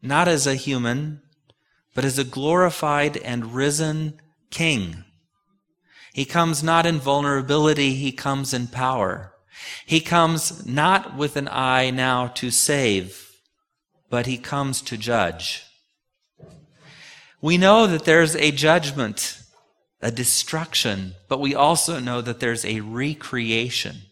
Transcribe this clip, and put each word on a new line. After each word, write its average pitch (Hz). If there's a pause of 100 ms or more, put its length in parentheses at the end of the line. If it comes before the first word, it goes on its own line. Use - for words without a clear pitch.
not 147
as 143
a 135
human, 135 (720)
but 127
as 135
a 139
glorified 147
and 120
risen 151 (300)
king. 101 (1080)
He 135
comes 165
not 165
in 170
vulnerability, 139
he 135
comes 135
in 123
power. 123 (520)
He 160
comes 165
not 151
with 143
an 139
eye 131
now 127
to 123
save, 110 (800)
but 120
he 127
comes 139
to -
judge. 104 (1800)
We 165
know 208
that 165
there's 165
a 151
judgment, 143 (600)
a 117
destruction, 113 (140)
but 139
we 139
also 160
know 123
that 117
there's 117
a 110
recreation. 120 (160)